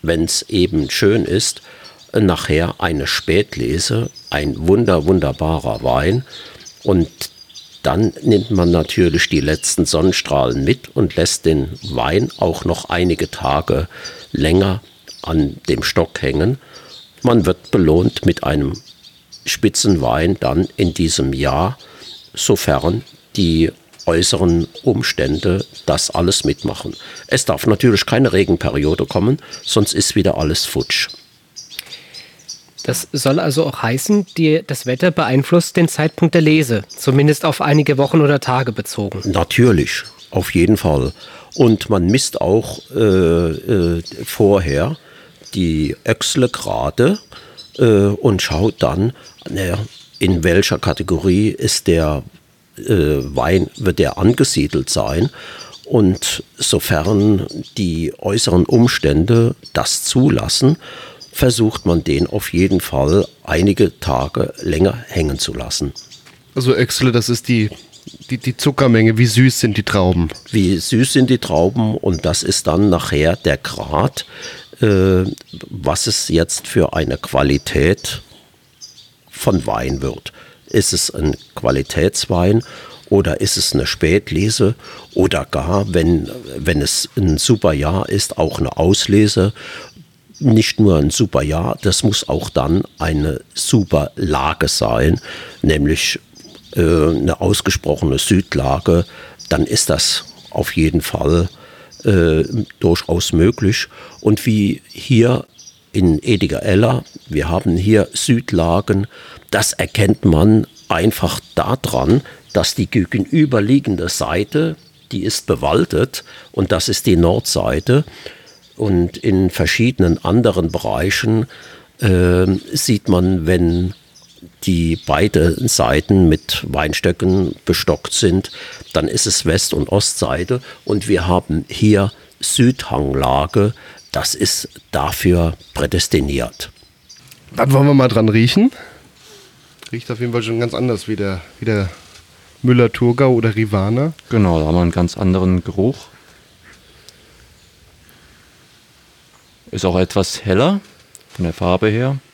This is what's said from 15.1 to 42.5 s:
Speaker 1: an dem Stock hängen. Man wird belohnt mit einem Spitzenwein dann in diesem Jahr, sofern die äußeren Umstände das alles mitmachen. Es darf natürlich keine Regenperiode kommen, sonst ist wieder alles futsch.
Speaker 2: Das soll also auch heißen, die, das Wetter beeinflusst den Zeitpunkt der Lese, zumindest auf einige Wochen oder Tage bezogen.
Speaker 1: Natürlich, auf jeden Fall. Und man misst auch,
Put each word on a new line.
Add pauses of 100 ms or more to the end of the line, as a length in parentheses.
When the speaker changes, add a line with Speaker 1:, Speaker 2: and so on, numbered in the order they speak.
Speaker 1:
an (120)
dem
Stock
hängen. (640)
Man
wird
belohnt
mit
einem (720)
Spitzenwein
dann
in
diesem
Jahr, (560)
sofern (340)
die (340)
äußeren (160)
Umstände (200)
das
alles
mitmachen. (320)
Es
darf
natürlich
keine
Regenperiode
kommen, (260)
sonst
ist
wieder
alles
futsch. (1800)
Speaker 2:
Das
soll
also
auch
heißen, (100)
die,
das
Wetter
beeinflusst
den
Zeitpunkt
der
Lese,
zumindest
auf
einige
Wochen
oder
Tage
bezogen.
Speaker 1:
Natürlich, (280)
auf
jeden
Fall. (420)
Und
man
misst
auch, (120)